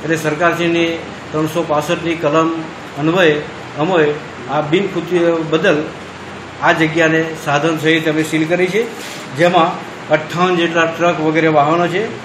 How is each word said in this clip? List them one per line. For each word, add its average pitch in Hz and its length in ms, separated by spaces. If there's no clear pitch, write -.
એટલે 165 120
સરકારશ્રીની 165 800
ત્રણસો 156 320
પાસઠની 156 520
કલમ 160 340
અન્વયે 156 420
અમોએ 156 340
આ 147 120
બિનખેતી 170 640
બદલ 160 340
આ 160 80
જગ્યાને 160 500
સાધન 151 320
સહિત 160 320
અમે 156 140
સીલ 156 240
કરી 180 200
છે, 196 140
જેમાં 170 340
અઠ્ઠાવન 175 460
જેટલા 170 300
ટ્રક 165 340
વગેરે 156 280
વાહનો 156 400
છે 180 160